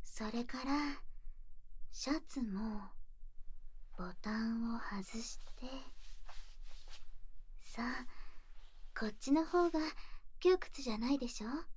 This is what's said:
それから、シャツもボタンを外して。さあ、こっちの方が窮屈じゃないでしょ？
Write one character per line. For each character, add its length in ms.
そ 320
れ 80
か 220
ら、 360
シ 160
ャ 180
ツ 140
も 400
ボ 60
タ 160
ン 380
を 40
外 380
し 220
て。 100
さ 200
あ、 240
こ 80
っ 100
ち 140
の 140
方 240
が 100
窮 160
屈 240
じ 100
ゃ 60
な 140
い 60
で 120
し 160
ょ？ 20